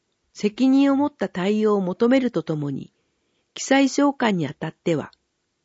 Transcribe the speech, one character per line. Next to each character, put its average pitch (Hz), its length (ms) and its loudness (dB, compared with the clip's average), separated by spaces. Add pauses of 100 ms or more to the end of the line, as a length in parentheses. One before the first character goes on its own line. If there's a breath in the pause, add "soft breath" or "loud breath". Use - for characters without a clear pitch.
(340)
責 214 340 -2
任 277 240 4
を 277 40 2
持 285 120 0
っ 294 40 -10
た 196 180 -6
対 214 360 -2
応 208 100 2
を 196 60 0
求 190 280 0
め 269 100 4
る 254 100 0
と 165 140 -4
と 160 120 -4
も 147 140 -4
に、 - 240 -10 (600)
記 - 100 -14
載 277 220 2
償 277 300 0
還 214 220 -2
に 151 100 -2
あ 156 60 -12
た - 140 -10
っ - 80 -12
て 170 200 -2
は、 - 160 -6 (540)